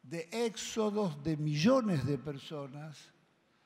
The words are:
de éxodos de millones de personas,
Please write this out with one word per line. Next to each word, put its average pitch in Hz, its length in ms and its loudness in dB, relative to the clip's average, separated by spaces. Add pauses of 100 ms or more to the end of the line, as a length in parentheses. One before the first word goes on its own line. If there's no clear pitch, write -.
de 156 300 -8
éxodos 214 920 0
de 156 140 0
millones 156 680 4
de 139 140 0
personas, 143 960 -10 (540)